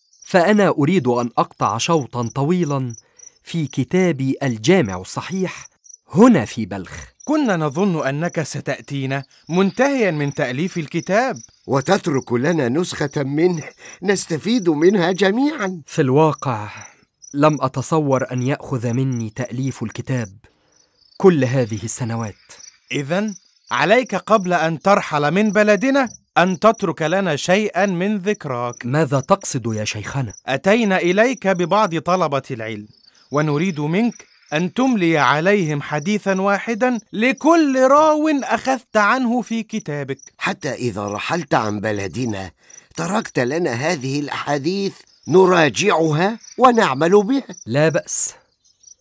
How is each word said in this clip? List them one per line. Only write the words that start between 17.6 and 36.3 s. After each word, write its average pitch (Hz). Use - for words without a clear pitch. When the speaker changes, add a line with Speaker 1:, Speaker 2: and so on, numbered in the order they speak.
Speaker 1:
أتصور 143
أن 127
يأخذ 123
مني 123
تأليف 123
الكتاب 117
كل 165
هذه 117
السنوات. 113
Speaker 2:
إذن 170
عليك 190
قبل 185
أن 160
ترحل 156
من 208
بلدنا 214
أن 180
تترك 202
لنا 165
شيئا 190
من 196
ذكراك. 131
Speaker 1:
ماذا 135
تقصد 127
يا 107
شيخنا؟ 107
Speaker 2:
أتينا 190
إليك 196
ببعض 180
طلبة 156
العلم، 110
ونريد 151
منك 175
أن 170
تملي 202
عليهم 151
حديثا 185